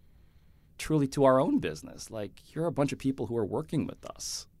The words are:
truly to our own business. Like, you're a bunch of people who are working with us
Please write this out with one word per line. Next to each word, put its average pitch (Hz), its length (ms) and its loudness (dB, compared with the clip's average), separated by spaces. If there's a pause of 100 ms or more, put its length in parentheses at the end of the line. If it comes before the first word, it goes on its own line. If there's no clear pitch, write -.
(800)
truly 147 300 2
to 135 160 2
our 131 160 8
own 262 180 2
business. - 520 -6
Like, 104 440 -10
you're 160 120 -2
a 170 60 0
bunch 143 200 0
of 135 60 -4
people 135 280 -2
who 117 100 -4
are 113 100 0
working 135 400 -2
with - 200 -12
us - 400 -10 (140)